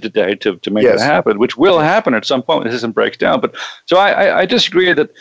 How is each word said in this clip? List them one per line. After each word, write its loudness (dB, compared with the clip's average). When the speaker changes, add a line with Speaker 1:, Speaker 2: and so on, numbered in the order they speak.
Speaker 1:
today -2
to, -4
to -10
make 0
Speaker 2:
Yes. 4
Speaker 1:
that 0
happen, 0
which 0
will 4
happen 0
at -2
some -2
point -2
when -6
the -4
system -6
breaks -2
down. 0
But -6
so 2
I, 4
I, 2
I 2
disagree 0
that 0